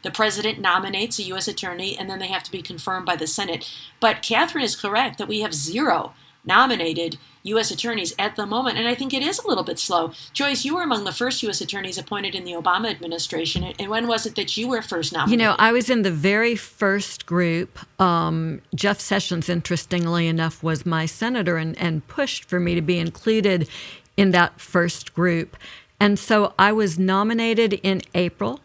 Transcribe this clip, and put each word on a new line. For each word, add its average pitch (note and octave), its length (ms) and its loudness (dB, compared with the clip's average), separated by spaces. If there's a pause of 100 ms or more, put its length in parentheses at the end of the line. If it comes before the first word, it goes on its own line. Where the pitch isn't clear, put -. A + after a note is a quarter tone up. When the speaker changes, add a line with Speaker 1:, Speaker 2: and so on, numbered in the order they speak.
Speaker 1:
The F#3 80 -8
president G#3+ 500 -2
nominates G3 580 0
a G3+ 40 -6
U F#3 120 -6
S F#3+ 140 -4
attorney, F#3+ 480 -6
and F#3+ 120 -8
then F#3+ 100 -8
they F#3 160 -6
have F3+ 80 -4
to - 80 -14
be F#3 100 -8
confirmed F3+ 440 -6
by F3 120 0
the D#3 100 -4
Senate. F3+ 420 -4 (300)
But A3 220 4
Catherine C#4+ 420 0
is - 200 -2
correct G#3+ 340 0
that G3+ 100 -8
we G#3+ 140 -2
have G#3+ 120 -4
zero E3+ 600 0 (300)
nominated F3+ 760 2 (240)
U G#3+ 160 0
S A3 100 0
attorneys G#3 480 -4
at G#3 180 -2
the G#3 120 -4
moment, A#3 300 0
and A3+ 100 0
I A#3+ 80 0
think C4 180 -6
it C4 80 0
is D#4+ 160 -2
a - 100 -6
little F#3+ 160 0
bit - 140 -6
slow. E3+ 340 0 (220)
Joyce, C#4 320 0
you D4 100 0
were F4 60 0
among A#3+ 220 0
the F#3+ 80 -4
first B3 320 -2
U G#3+ 60 -2
S F#3+ 120 -4
attorneys F#3 360 -6
appointed G3 360 -6
in F3+ 120 -8
the F3+ 80 -8
Obama F#3 360 0
administration, E3 760 -4 (140)
and G3 120 -8
when A3+ 180 -2
was A3+ 180 0
it G#3+ 100 -6
that G3+ 220 -4
you A#3 120 -4
were A#3 120 0
first E3 320 -4
nominated? G3 260 4
Speaker 2:
You A3+ 60 6
know, G#3 140 4
I A3 120 8
was A#3+ 180 4
in A#3+ 140 4
the F#3+ 80 2
very G3+ 440 2
first - 720 -2
group. E3+ 540 0 (220)
Um, D#3+ 600 2 (120)
Jeff G3+ 260 0
Sessions, F3+ 500 -2
interestingly E3+ 800 0
enough, E3 360 -2
was D#3+ 220 -2
my D#3+ 200 0
senator G3 520 -2
and, D#3+ 200 -4
and D#3+ 300 -2
pushed - 380 -4
for F3+ 140 -2
me F3 160 0
to E3+ 60 0
be F3 160 0
included F3+ 720 2 (480)
in G3 140 6
that F3 280 4
first - 540 -2
group. E3+ 420 0 (440)
And G3+ 200 4
so G#3+ 380 2
I G3+ 160 6
was G3 260 2
nominated A3 840 2
in F#3+ 200 0 (120)
April. G3+ 520 -2